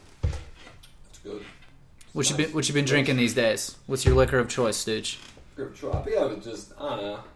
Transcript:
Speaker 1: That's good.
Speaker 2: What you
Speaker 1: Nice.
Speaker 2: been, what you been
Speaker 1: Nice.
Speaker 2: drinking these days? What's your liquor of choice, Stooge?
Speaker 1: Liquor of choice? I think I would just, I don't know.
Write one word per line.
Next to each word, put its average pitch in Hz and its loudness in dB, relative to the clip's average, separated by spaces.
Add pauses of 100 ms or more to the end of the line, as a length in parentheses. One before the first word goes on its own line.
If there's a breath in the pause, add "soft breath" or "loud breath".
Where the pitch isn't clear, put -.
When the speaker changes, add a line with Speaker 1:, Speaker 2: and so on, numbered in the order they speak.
(220)
Speaker 1:
That's - -10
good. 101 -12 (720)
Speaker 2:
What 147 0
you 147 -2
Speaker 1:
Nice. 151 2
Speaker 2:
been, 156 -8
what 151 0
you 143 -2
been 143 4
Speaker 1:
Nice. 131 0
Speaker 2:
drinking 139 4
these 113 2
days? 113 0 (100)
What's 135 -2
your 127 8
liquor 131 6
of 120 2
choice, 113 0
Stooge? 110 -4 (360)
Speaker 1:
Liquor - -8
of - -20
choice? - -6
I - 0
think - -2
I 160 4
would - -4
just, 113 -14
I 147 -6
don't 113 -6
know. 104 -8 (160)